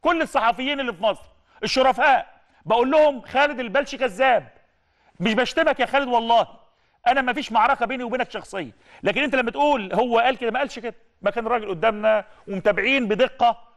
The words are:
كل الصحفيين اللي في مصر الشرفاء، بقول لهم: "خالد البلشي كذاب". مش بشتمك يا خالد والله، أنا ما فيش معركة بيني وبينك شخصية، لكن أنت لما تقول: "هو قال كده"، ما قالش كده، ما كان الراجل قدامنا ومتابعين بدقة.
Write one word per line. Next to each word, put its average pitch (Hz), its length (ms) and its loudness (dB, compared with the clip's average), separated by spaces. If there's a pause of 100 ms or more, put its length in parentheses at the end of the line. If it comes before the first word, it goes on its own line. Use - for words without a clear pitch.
كل 330 200 0
الصحفيين 262 580 -2
اللي 247 140 -6
في 170 100 -10
مصر 202 200 -2 (400)
الشرفاء، 262 720 2 (280)
بقول 240 260 2
لهم: 294 300 4
"خالد 277 380 0
البلشي 254 380 -4
كذاب". 233 500 0 (720)
مش 214 140 0
بشتمك 269 460 0
يا 247 60 2
خالد 277 220 0
والله، 233 400 2 (600)
أنا 262 140 2
ما 254 120 -2
فيش 262 180 -8
معركة 233 340 2
بيني 254 180 -6
وبينك 240 280 -6
شخصية، 180 400 -12 (320)
لكن 208 200 0
أنت 269 120 -2
لما 247 160 0
تقول: 269 420 0
"هو 233 260 2
قال 247 180 2
كده"، 233 140 -4
ما 240 80 -4
قالش 262 200 -6
كده، - 160 -12 (260)
ما 202 100 0
كان 233 140 -6
الراجل 226 240 -2
قدامنا 214 560 0 (220)
ومتابعين 208 600 0
بدقة. 226 560 0 (140)